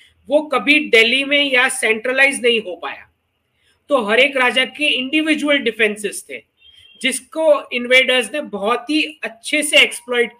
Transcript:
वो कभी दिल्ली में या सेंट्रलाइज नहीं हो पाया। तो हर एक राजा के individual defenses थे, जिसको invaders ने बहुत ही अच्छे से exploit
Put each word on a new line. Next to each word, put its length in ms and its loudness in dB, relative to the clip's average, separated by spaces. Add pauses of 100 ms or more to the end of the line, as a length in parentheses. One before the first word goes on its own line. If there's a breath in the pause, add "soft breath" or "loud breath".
(300 soft breath)
वो 120 2
कभी 380 0
दिल्ली 440 2
में 200 0
या 260 2
सेंट्रलाइज 720 0
नहीं 200 2
हो 140 -10
पाया। 340 -14 (800)
तो 120 2
हर 180 2
एक 180 2
राजा 280 0
के 200 -8
individual 720 0
defenses 720 -4
थे, 140 -14 (580 soft breath)
जिसको 720 0
invaders 600 0
ने 80 -4
बहुत 480 -4
ही 340 -2
अच्छे 400 -4
से 160 4
exploit 600 0